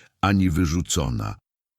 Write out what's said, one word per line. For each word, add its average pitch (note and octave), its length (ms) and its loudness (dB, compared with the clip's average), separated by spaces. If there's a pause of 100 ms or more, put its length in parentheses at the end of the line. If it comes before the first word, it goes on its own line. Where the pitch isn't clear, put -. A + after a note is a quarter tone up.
(220)
ani F#2+ 280 4
wyrzucona. D2 840 -2 (440)